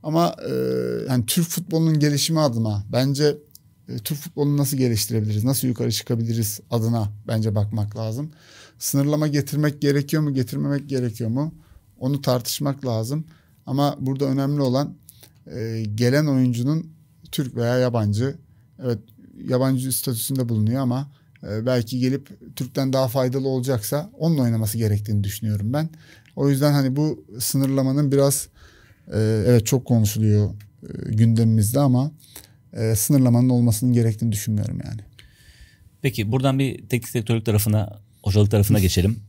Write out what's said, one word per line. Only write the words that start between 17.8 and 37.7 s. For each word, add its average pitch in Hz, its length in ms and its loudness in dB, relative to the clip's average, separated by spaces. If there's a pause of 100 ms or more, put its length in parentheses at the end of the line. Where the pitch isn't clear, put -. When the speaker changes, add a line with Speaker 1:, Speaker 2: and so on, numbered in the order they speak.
Speaker 1:
evet, 117 140 -2 (500)
yabancı 131 440 0
statüsünde 127 560 -4
bulunuyor 113 340 2
ama, 131 280 -2 (320)
e, 110 240 -6
belki 123 320 0
gelip 131 580 -4
Türk'ten 131 360 -4
daha 131 160 2
faydalı 131 400 0
olacaksa 131 680 -2
onun 160 200 2
oynaması 113 400 0
gerektiğini 104 460 0
düşünüyorum 104 480 -4
ben. 156 160 -2 (480)
O 139 140 0
yüzden 143 220 2
hani 135 240 2
bu 151 280 -2 (140)
sınırlamanın 135 720 0
biraz, 139 360 2 (640)
e, 95 60 0 (280)
evet 117 200 6
çok 131 180 0
konuşuluyor, 107 680 2 (320)
e, - 320 -8
gündemimizde 113 680 4
ama, 139 320 2 (600)
e, 113 220 0
sınırlamanın 127 540 4
olmasının 120 440 2
gerektiğini 113 400 2
düşünmüyorum 104 520 -4
yani. 107 160 -10 (1000)
Speaker 2:
Peki 113 300 -2
buradan 131 260 2
bir 135 300 -4
teknik - 260 -4
direktörlük 113 320 0
tarafına, 104 520 0 (240)